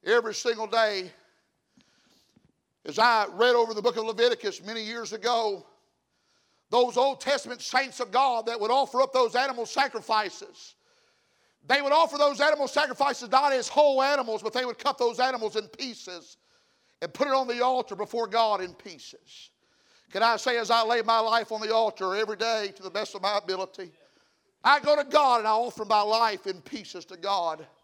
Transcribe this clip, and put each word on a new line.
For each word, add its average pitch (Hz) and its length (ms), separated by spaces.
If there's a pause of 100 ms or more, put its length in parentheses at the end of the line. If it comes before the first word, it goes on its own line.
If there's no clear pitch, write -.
Every 220 260
single 226 340
day, 202 460 (1700)
as 151 120
I 220 360
read 240 200
over 226 200
the 208 80
book 233 160
of 220 80
Leviticus 220 580
many 220 180
years 220 300
ago, 214 540 (1040)
those 247 260
Old 262 240
Testament 262 400
saints 262 400
of 240 100
God 240 360
that 233 120
would 208 120
offer 262 320
up 269 100
those 247 240
animal 247 300
sacrifices, 226 1080 (920)
they 277 140
would 277 100
offer 320 240
those 285 240
animal 294 280
sacrifices 262 600
not 277 220
as 254 160
whole 285 340
animals, 254 400
but 220 120
they 254 100
would 240 140
cut 277 180
those 233 240
animals 240 360
in 214 120
pieces 190 680 (640)
and 170 100
put 285 140
it 269 80
on 262 120
the 240 160
altar 254 320
before 214 320
God 208 360
in 180 100
pieces. - 800 (600)
Can 196 120
I 226 160
say, 247 180
as 220 140
I 233 140
lay 226 180
my 226 160
life 220 340
on 214 80
the 220 140
altar 196 400
every 214 220
day 214 400
to 185 60
the 190 80
best 202 240
of 196 60
my 202 160
ability, 185 560 (720)
I 285 140
go 294 160
to 294 80
God 277 380
and 214 80
I - 20
offer 226 340
my 214 180
life 214 440
in 185 140
pieces 190 460
to 185 100
God. 170 500 (180)